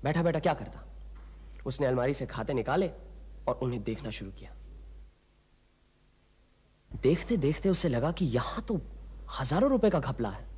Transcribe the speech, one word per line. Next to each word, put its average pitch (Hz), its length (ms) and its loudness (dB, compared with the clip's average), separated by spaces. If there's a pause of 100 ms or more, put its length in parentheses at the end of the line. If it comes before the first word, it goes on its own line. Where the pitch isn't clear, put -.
बैठा-बैठा 160 340 2
क्या 156 160 4
करता। - 300 -8 (800)
उसने 135 200 2
अलमारी 127 280 4
से 139 120 -2
खाते - 280 -2
निकाले 180 360 2 (580)
और 123 60 2
उन्हें 123 280 -2
देखना 110 280 -4
शुरू 98 200 -8
किया। - 220 -16 (2500)
देखते-देखते 156 680 4
उसे 175 200 4
लगा 147 240 2
कि 170 140 0
यहां 120 360 0
तो 190 180 -2 (600)
हजारों 180 300 4
रुपए 226 200 6
का 170 100 4
घपला 120 300 -2
है। - 160 -10 (120)